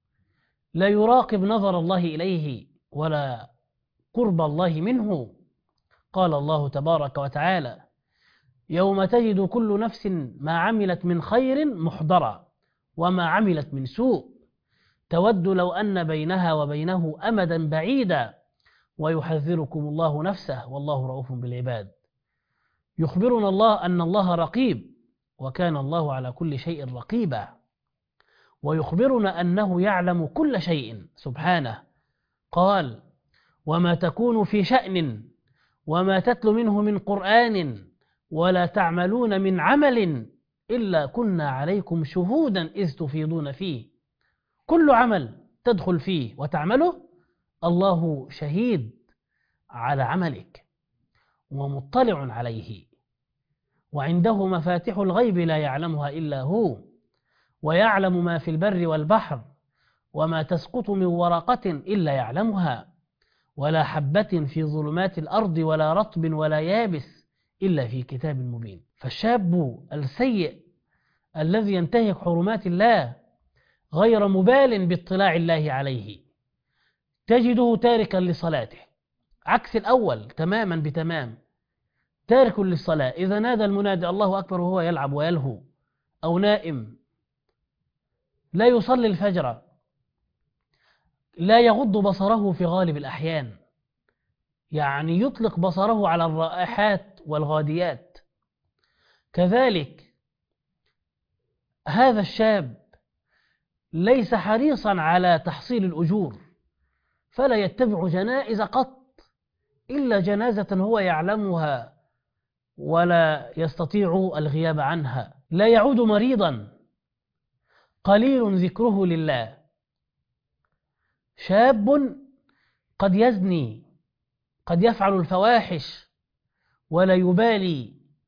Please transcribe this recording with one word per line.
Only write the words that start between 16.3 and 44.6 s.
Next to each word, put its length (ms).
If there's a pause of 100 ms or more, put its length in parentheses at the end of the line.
وبينه 680 (100)
أمدا 400
بعيدا 680 (640)
ويحذركم 840
الله 420
نفسه 460
والله 380
رؤوف 260
بالعباد." 580 (1080)
يخبرنا 500
الله 260 (120)
أن 140
الله 340
رقيب، 600 (440)
وكان 380
الله 380
على 180
كل 260
شيء 360
رقيبا، 540 (1120)
ويخبرنا 800
أنه 420
يعلم 440
كل 360
شيء 440 (100)
سبحانه. 680 (680)
قال: 500 (640)
"وما 280
تكون 500
في 200
شأن 600 (640)
وما 340
تتل 280
منه 320
من 180
قرآن 880 (440)
ولا 360
تعملون 760
من 200
عمل 680 (440)
إلا 360
كنا 440
عليكم 540
شهودا 600
إذ 300
تفيضون 560
فيه." 420 (720)